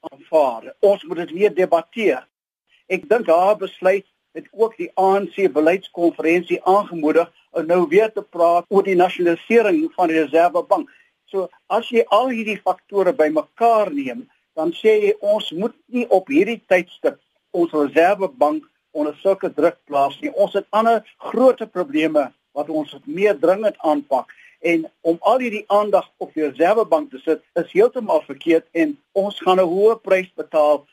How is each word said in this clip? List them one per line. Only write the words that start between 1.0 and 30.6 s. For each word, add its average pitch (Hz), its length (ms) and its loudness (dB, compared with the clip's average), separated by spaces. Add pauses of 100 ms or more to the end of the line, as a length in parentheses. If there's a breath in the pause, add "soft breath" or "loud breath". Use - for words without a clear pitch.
moet 180 120 -10
dit 160 140 -8
weer 190 240 0
debatteer. 180 720 -2 (600)
Ek 185 220 -6
dink 226 180 0
haar 180 300 4
besluit 190 500 -2 (260)
het - 200 -14
ook 214 240 -2
die 175 220 -10
A 190 220 2
N 185 80 -8
C 190 240 -2
beleidskonferensie 170 1120 -2
aangemoedig 170 680 0 (180)
om 165 160 -6
nou 175 220 0
weer 214 240 2
te 202 100 -8
praat 170 460 0
oor 202 140 2
die 196 140 0
nasionalisering 175 1000 0
van 175 140 0
die 160 140 0
Reserwebank. 165 680 0 (340 soft breath)
So, 185 240 -6 (180 soft breath)
as 226 220 -4
jy 233 200 2
al 240 200 2
hierdie 220 320 -6
faktore - 520 -2
bymekaar 233 800 0
neem, 127 360 -8 (260)
dan 165 180 -4
sê 214 280 2
jy, 208 200 2
ons 208 320 -2
moet 196 220 -6 (120)
nie 240 220 -6
op 185 200 2
hierdie 269 380 0
tydstip 190 520 -2 (320)
ons 170 220 -2
Reserwebank 156 920 0 (280)
onder 147 280 -6
sulke 190 340 -2
druk 160 300 -2
plaas 139 360 -4
nie. - 120 -8
Ons 196 200 -2
het 196 180 -4
ander 220 340 0 (140)
groter 233 480 0
probleme 156 680 -2 (200)
wat 147 160 -8
ons 151 360 -8
meer 180 340 -2
dringend 196 400 0
aanpak. 143 540 -2 (280 soft breath)
En 165 300 -2 (100)
om 170 200 0
al 226 180 2
hierdie 214 280 -6
aandag 202 500 0
op - 180 -14
die 156 120 -2
Reserwebank 160 640 0
te 131 80 -18
sit, 156 240 -4 (120)
is - 180 -6
heeltemal 214 500 0
verkeerd 160 500 -2
en 156 260 -2 (140)
ons 202 280 -4
gaan 185 200 2
'n 185 80 2
hoë 202 320 2
prys 190 340 -4
betaal 151 580 0